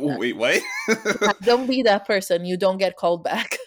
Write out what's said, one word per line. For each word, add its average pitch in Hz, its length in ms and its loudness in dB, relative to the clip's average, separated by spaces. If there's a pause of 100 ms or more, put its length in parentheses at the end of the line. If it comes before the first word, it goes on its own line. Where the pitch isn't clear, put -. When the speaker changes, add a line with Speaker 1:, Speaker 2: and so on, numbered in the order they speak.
Speaker 1:
that. 139 140 -2
Speaker 2:
<laughs> - 0 -
Wait, 113 180 -2
what? 127 240 2 (640)
Speaker 1:
Yeah, 202 80 2 (100)
don't 240 240 2
be 262 160 0
that 208 240 4
person. 185 380 0
You 185 120 -2
don't 190 200 2
get 185 200 -2
called 175 260 0
back. - 440 -4